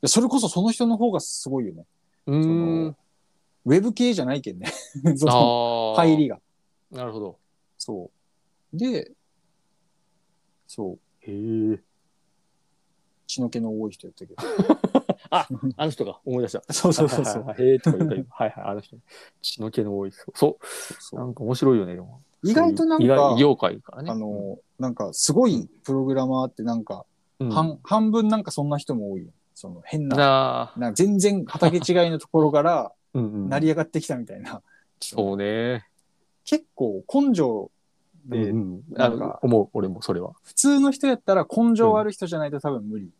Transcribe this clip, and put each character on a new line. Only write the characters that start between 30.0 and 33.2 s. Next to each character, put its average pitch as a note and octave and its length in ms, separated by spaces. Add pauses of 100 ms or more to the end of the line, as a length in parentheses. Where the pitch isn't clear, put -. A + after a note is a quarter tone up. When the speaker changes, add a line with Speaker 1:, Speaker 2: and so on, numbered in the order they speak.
Speaker 1:
な、 C3+ 100
Speaker 2:
な C3+ 580
あ。 - 40
Speaker 1:
な B2 80
ん A2+ 40
か G#2 40
全 G3 240
然 G3 260
畑 E3+ 320
違 F3 300
い - 20
の E3 80
と - 120
こ D#3+ 120
ろ D3+ 100
か D3 120
ら、 D#3 300 (100)
Speaker 2:
<laughs> - 100
う C3+ 60
ん A#2+ 60